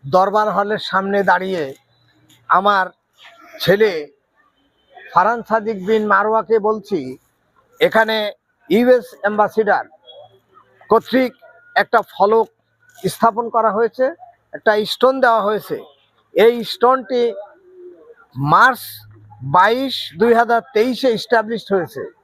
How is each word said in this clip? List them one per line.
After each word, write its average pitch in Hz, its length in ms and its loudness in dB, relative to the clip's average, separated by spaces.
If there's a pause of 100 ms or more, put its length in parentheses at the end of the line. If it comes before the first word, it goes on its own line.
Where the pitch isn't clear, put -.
দরবার 196 480 0
হলের 202 380 -4
সামনে 196 320 -2
দাঁড়িয়ে 185 420 -2 (840)
আমার 190 360 2 (720)
ছেলে 202 300 2 (1040)
ফারহান 220 460 -2
সাদিক 214 440 -4
বিন 214 200 0
মারওয়াকে 214 520 0
বলছি, 208 420 -4 (800)
এখানে 220 360 2 (540)
ইউএস 240 360 4 (140)
অ্যাম্বাসিডার 202 640 0 (1040)
কর্তৃক 226 420 0 (440)
একটা 202 240 2 (120)
ফলক 214 340 0 (520)
স্থাপন 226 500 -2
করা 226 220 0
হয়েছে, 226 340 -2 (480)
একটা - 200 0 (200)
স্টোন 262 280 2
দেওয়া 226 220 2
হয়েছে। 196 340 -4 (580)
এই 226 200 4 (100)
স্টোনটি 247 580 0 (1300)
মার্চ 233 300 4 (760)
বাইশ, 240 380 2 (240)
দুই 233 160 2
হাজার 233 260 2 (120)
তেইশে 247 360 0
এস্টাবলিশড 220 640 -2
হয়েছে। 165 300 -4 (220)